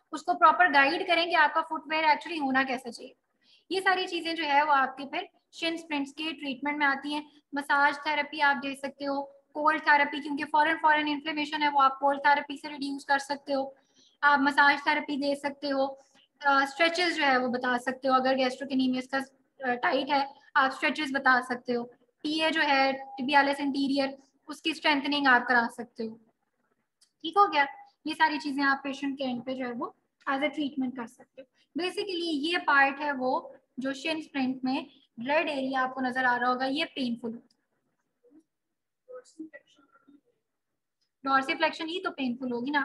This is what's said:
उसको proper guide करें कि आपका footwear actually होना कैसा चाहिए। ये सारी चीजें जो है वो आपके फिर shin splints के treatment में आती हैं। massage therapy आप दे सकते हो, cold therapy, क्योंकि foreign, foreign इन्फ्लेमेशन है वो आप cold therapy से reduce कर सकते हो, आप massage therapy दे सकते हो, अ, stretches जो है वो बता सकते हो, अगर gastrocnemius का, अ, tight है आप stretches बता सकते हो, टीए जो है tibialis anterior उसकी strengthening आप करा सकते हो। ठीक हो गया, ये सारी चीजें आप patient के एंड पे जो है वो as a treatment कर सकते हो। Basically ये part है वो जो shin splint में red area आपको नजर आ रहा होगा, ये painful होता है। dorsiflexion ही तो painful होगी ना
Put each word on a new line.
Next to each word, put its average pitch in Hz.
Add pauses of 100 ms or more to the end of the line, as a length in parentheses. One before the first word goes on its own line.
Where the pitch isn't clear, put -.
(120)
उसको 349
proper 339
guide 285
करें 339
कि 349
आपका 311
footwear 320
actually 302
होना 269
कैसा 240
चाहिए। 247 (560)
ये 370
सारी 370
चीजें 330
जो 320
है 285
वो 302
आपके 269
फिर 339 (260)
shin 330
splints 277
के 311
treatment 294
में 294
आती 277
हैं। 294 (300)
massage 285
therapy 302
आप 285
दे 277
सकते 277
हो, 277 (320)
cold 302
therapy, 294
क्योंकि 294
foreign, 311
foreign 302
इन्फ्लेमेशन 302
है 294
वो 285
आप 269
cold 277
therapy 285
से 302
reduce 277
कर 277
सकते 277
हो, 269 (480)
आप 285
massage 285
therapy 294
दे 277
सकते 285
हो, 269 (540)
अ, 277
stretches 339
जो 302
है 269
वो 254
बता 254
सकते 254
हो, 262
अगर 262
gastrocnemius 262
का, 269
अ, -
tight 262
है 277 (300)
आप 269
stretches 294
बता 269
सकते 247
हो, 240 (400)
टीए 320
जो 320
है 269 (200)
tibialis 277
anterior 269 (380)
उसकी 302
strengthening 285
आप 240
करा 240
सकते 233
हो। 220 (1040)
ठीक 330
हो 403
गया, 285 (400)
ये 302
सारी 311
चीजें 285
आप 269
patient 269
के 277
एंड 247
पे 262
जो 262
है 240
वो 294 (320)
as 269
a 294
treatment 269
कर 240
सकते -
हो। - (280)
Basically 349 (120)
ये 349
part 277
है 294
वो 262 (240)
जो 269
shin 311
splint 262
में 262 (280)
red 302
area 262
आपको 262
नजर 254
आ 247
रहा 240
होगा, 254
ये 285
painful 240
होता 233
है। - (3750)
dorsiflexion 311
ही 359
तो 349
painful 254
होगी 240
ना 294